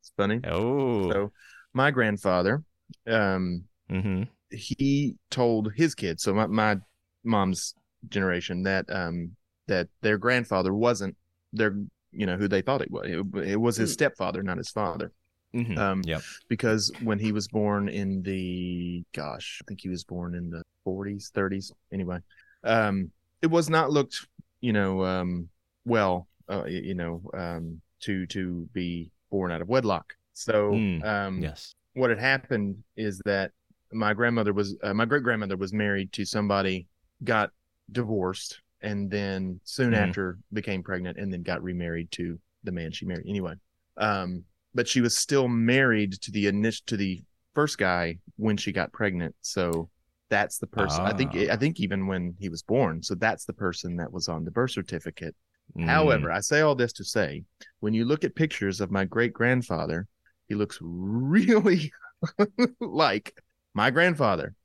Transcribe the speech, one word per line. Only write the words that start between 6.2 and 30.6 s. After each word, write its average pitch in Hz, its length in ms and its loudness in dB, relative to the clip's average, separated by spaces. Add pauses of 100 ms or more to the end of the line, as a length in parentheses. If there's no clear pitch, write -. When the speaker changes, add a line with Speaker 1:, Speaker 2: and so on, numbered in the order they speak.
Speaker 1:
so 98 100 2
my, 107 140 2
my 107 300 2 (480)
mom's 98 500 2 (320)
generation, 92 560 -2
that, 95 260 0
um, 87 420 -4 (360)
that 90 220 0 (120)
their 107 160 2
grandfather 104 560 2
wasn't 104 420 2 (360)
their, 107 240 2 (380)
you 104 120 -4
know, 90 120 -2
who 101 100 2
they 95 140 2
thought 135 200 0
it - 80 -4
was. - 160 -6
It, 95 440 -4
it 101 100 0
was 117 160 4
his 113 160 2
Speaker 3:
Mm. - 20 -4
Speaker 1:
stepfather, 95 500 0
not 90 140 -4
his 90 120 -8
father. 85 420 -4 (420)
Speaker 2:
Mm-hmm. 113 240 -2
Speaker 1:
Um, 95 280 2
Speaker 2:
Yep. 80 160 -2 (260)
Speaker 1:
because 110 420 2 (140)
when 107 160 0
he 107 140 0
was 104 160 -4
born 104 400 0
in 98 340 -2
the, 90 800 -4 (100)
gosh, - 480 -10
I - 60 -20
think 98 140 -12
he 95 80 -8
was 90 160 -6
born 87 300 -8
in 87 140 -6
the 82 140 -10 (220)
forties, 98 500 -6
thirties, 98 380 -2 (180)
anyway. 90 280 -4 (440)
Um, 104 480 2 (300)
it 165 60 2
was 160 220 4
not 160 220 4
looked, 143 340 2 (360)
you 120 100 0
know, 95 320 2
um, 90 460 -2 (340)
well, 98 440 2 (200)
uh, 95 160 -4
y-, - 60 -8 (140)
you 95 100 -6
know, 85 280 -4 (120)
um, 82 480 -8 (220)
to, 95 240 -2
to 87 440 -6
be 87 400 -6 (180)
born 95 220 -2
out 82 100 -4
of 87 60 -6
wedlock. 107 460 0 (200)
So, 104 380 2